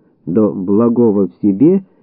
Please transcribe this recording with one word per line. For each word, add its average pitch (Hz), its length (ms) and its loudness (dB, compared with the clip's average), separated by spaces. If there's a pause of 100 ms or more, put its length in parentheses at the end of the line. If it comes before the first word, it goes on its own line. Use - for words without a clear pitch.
(260)
до 98 280 0
благого 104 720 0
в 90 140 -14
себе 139 440 0 (180)